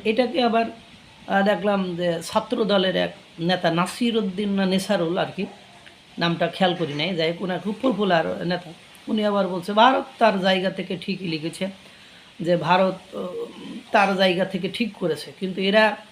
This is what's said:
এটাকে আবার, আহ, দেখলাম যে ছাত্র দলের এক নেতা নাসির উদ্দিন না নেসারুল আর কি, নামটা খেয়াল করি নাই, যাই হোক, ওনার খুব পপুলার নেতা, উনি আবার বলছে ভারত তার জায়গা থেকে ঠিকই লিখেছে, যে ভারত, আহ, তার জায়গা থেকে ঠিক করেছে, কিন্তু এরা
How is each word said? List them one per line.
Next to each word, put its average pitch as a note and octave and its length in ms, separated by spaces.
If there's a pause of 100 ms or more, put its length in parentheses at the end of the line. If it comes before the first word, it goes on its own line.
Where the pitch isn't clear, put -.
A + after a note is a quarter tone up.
এটাকে A#3+ 380
আবার, A3+ 220 (640)
আহ, G3 180
দেখলাম F#3+ 500
যে E3+ 280
ছাত্র A3 420
দলের F#3 300
এক - 180 (260)
নেতা F3 320
নাসির F#3 460
উদ্দিন G3+ 320
না G3 160
নেসারুল F#3 520
আর D#3+ 180
কি, F#3+ 100 (760)
নামটা E3+ 280
খেয়াল F3 280
করি D3 180
নাই, E3 220
যাই D#3+ 160
হোক, E3+ 100
ওনার F3+ 180
খুব G3+ 220
পপুলার F#3 640
নেতা, F3 280 (340)
উনি G#3+ 180
আবার G3+ 220
বলছে F3+ 260
ভারত B3+ 300 (140)
তার G3+ 220
জায়গা F#3+ 300
থেকে F3+ 320
ঠিকই F#3+ 260
লিখেছে, D#3+ 420 (720)
যে E3+ 160
ভারত, F3+ 580
আহ, F#3+ 120 (640)
তার G3 260
জায়গা F#3 280
থেকে F#3 280
ঠিক A3 200
করেছে, D#3 460
কিন্তু F#3+ 220
এরা G#3 360 (140)